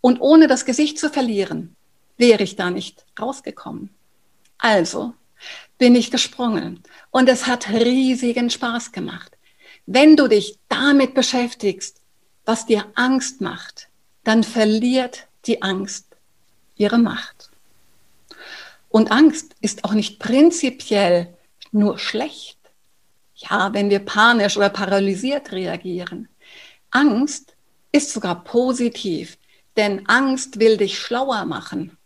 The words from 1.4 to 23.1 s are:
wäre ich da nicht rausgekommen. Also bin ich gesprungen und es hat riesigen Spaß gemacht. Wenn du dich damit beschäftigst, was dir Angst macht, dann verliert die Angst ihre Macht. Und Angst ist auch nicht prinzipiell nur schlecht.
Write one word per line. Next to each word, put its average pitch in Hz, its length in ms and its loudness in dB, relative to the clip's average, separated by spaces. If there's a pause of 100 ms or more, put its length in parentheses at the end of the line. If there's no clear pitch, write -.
wäre 226 260 4
ich 190 120 -6
da 180 140 -4
nicht - 360 -10 (140)
rausgekommen. - 720 -12 (680)
Also 220 560 0 (640)
bin 247 180 6
ich 240 160 0
gesprungen 226 720 -6 (280)
und 254 180 4
es 247 180 0
hat 240 220 -4
riesigen 240 800 0
Spaß 233 420 -8
gemacht. - 460 -14 (480)
Wenn 285 300 8
du 285 120 4
dich - 300 0 (120)
damit 269 440 2
beschäftigst, 240 880 -4 (440)
was 220 200 -2
dir 208 200 0 (100)
Angst 254 460 -2
macht, - 480 -12 (340)
dann 220 200 2
verliert 240 840 -2 (180)
die - 160 -2
Angst 196 440 -8 (720)
ihre 208 220 0
Macht. - 520 -4 (1400)
Und 220 220 2
Angst 294 500 2
ist - 220 -6
auch 196 100 -4
nicht 214 260 -4
prinzipiell 220 1120 0 (380)
nur 208 260 0
schlecht. - 600 -8 (760)